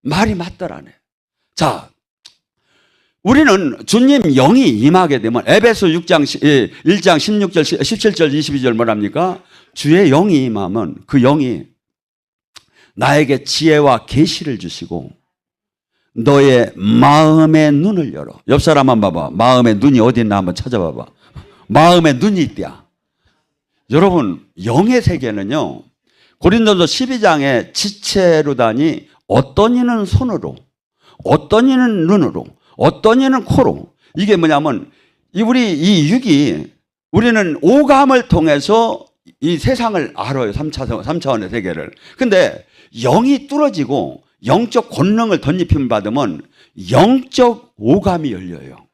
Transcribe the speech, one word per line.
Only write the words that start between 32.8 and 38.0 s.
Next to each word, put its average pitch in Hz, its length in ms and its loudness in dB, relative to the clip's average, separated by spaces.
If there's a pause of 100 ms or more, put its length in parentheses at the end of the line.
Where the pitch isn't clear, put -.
이는 262 220 0
코로. 85 500 -2 (220)
이게 202 200 0
뭐냐면 151 560 -2 (400)
이 180 100 -4
우리 233 320 0
이 160 380 2
육이, 147 600 0 (400)
우리는 214 500 0
오감을 269 680 4